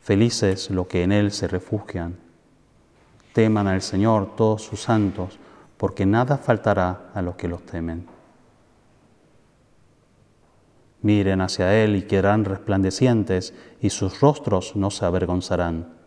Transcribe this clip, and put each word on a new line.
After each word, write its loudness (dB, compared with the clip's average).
Felices 2
los -2
que -2
en 2
Él 2
se -6
refugian. -6
Teman 4
al 0
Señor 0
todos 2
sus -12
santos, -2
porque -2
nada 2
faltará -2
a -6
los -6
que -10
los -8
temen. -10
Miren 2
hacia 2
Él 2
y 0
quedarán 2
resplandecientes, 0
y 0
sus -6
rostros 2
no 0
se -6
avergonzarán. -2